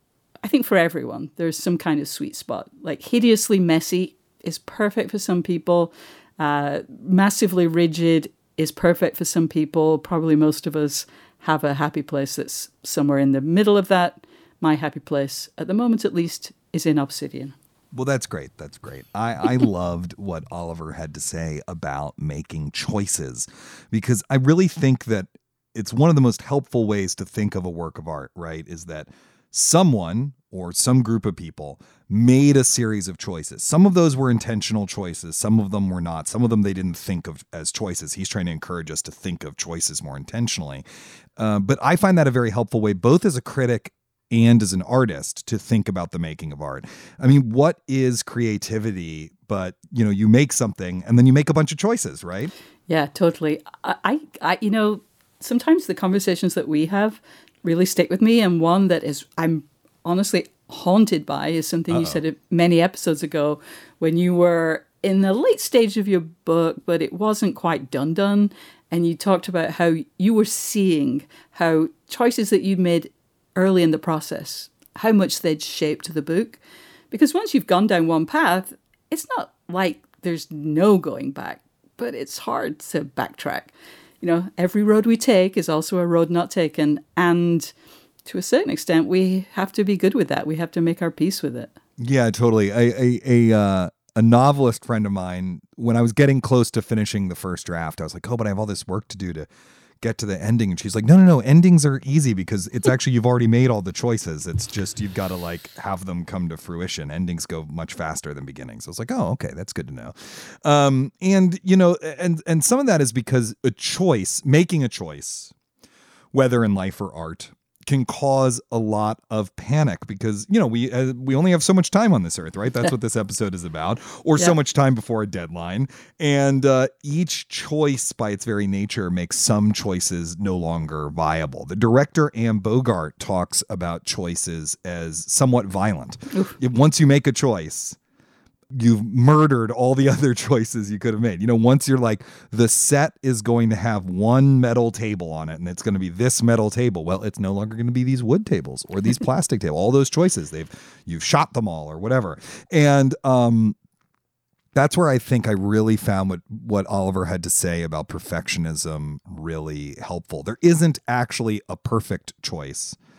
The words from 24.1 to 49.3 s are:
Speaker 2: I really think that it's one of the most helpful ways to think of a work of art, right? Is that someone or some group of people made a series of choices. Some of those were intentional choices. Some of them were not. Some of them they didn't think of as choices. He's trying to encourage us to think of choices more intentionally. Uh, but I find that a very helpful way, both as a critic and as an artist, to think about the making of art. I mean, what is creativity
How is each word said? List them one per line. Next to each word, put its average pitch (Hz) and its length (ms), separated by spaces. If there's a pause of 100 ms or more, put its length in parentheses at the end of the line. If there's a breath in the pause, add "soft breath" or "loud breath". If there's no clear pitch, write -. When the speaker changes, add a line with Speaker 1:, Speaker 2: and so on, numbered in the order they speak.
Speaker 2:
I 139 60
really 160 320
think - 360
that 104 220 (480)
it's 113 180
one 139 160
of 165 80
the 135 60
most 120 200
helpful 123 440
ways 101 300
to - 80
think 104 300
of 92 100
a 90 60
work 82 280
of 78 100
art, 73 260
right? 82 320
Is 82 200
that 78 220 (420 soft breath)
someone 131 840 (180)
or 87 220
some 127 300
group 110 220
of 101 120
people 76 420 (300 soft breath)
made 127 480
a 127 80
series 110 420
of 92 120
choices. - 440
Some 175 240
of 190 80
those 165 220
were 131 140
intentional 110 560
choices. 85 500
Some 110 240
of 98 100
them 98 200
were 90 100
not. 82 260
Some 113 160
of 117 80
them 107 120
they 101 100
didn't 92 240
think 90 300
of 76 260
as 80 180
choices. 87 440
He's 95 140
trying 92 180
to 87 60
encourage 80 380
us 78 120
to 78 100
think 87 320
of 71 120
choices 85 460
more 69 140
intentionally. 73 680 (520 loud breath)
Uh, 107 220
but 101 240
I 156 140
find 190 220
that 151 80
a 135 40
very 120 200
helpful 113 300
way, 104 140
both 120 300
as 165 120
a 120 60
critic 120 500 (380)
and 117 320
as 95 100
an 92 100
artist, 110 640
to 110 120
think 107 300
about 90 240
the 90 60
making 78 340
of 71 80
art. 69 240 (340 loud breath)
I 131 80
mean, 131 240
what 143 360
is 127 360
creativity 104 1120 (160)